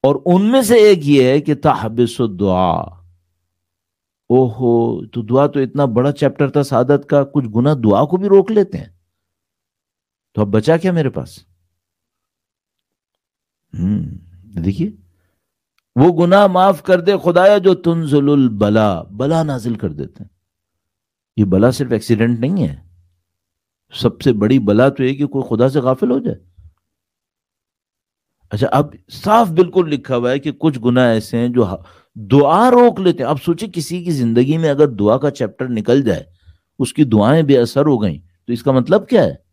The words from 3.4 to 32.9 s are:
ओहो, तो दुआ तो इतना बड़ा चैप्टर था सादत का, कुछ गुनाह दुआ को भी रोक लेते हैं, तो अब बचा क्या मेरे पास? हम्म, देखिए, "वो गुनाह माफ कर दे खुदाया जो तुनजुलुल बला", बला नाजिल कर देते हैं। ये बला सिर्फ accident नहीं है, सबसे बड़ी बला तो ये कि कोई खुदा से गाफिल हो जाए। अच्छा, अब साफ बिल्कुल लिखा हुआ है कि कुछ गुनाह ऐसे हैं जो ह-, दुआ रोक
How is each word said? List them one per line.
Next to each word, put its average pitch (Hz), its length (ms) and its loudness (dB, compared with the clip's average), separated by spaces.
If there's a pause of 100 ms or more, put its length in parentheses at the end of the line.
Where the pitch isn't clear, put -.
ओहो, 120 840 0
तो 120 80 -6
दुआ 127 240 0
तो 143 140 -4
इतना 135 260 -2
बड़ा 123 240 0
चैप्टर 139 400 -2
था 143 120 -2
सादत 135 480 0
का, 143 120 2
कुछ 135 220 -4
गुनाह 120 300 0
दुआ 113 300 2
को 151 120 -4
भी 190 120 -2
रोक 196 220 2
लेते 196 280 -2
हैं, - 220 -16 (1300)
तो 107 80 -2
अब 101 80 -2
बचा 110 260 2
क्या 180 160 -2
मेरे 160 160 -2
पास? - 380 -12 (2250)
हम्म, 98 440 -6 (440)
देखिए, 101 360 -4 (1000)
"वो 156 160 6
गुनाह 175 360 4
माफ 185 340 2
कर 180 180 2
दे 190 160 0
खुदाया 180 420 2
जो 190 160 2
तुनजुलुल 147 720 0
बला", 104 540 0
बला 127 400 -4
नाजिल 123 340 -6
कर 95 160 -8
देते - 320 -14
हैं। - 60 -20 (1080)
ये 107 60 2
बला 98 260 2
सिर्फ 123 220 -4
accident 117 460 -2
नहीं 151 240 -2
है, 73 280 -8 (1120)
सबसे 120 300 0
बड़ी 107 260 2
बला 110 320 2
तो 139 140 -6
ये 135 100 -2
कि 143 100 -4
कोई 139 180 -6
खुदा 120 260 0
से 139 120 -2
गाफिल 131 300 -2
हो 269 100 -2
जाए। 240 180 -8 (2000)
अच्छा, 107 160 -4
अब - 320 -2 (100)
साफ 220 400 0
बिल्कुल 175 400 0
लिखा 135 260 -6
हुआ 120 160 -2
है 139 80 -2
कि 143 140 -8
कुछ 147 260 -4
गुनाह 123 260 2
ऐसे 117 340 -2
हैं 120 140 -2
जो 120 100 2
ह-, 92 220 -4 (340)
दुआ 143 500 2
रोक 240 320 4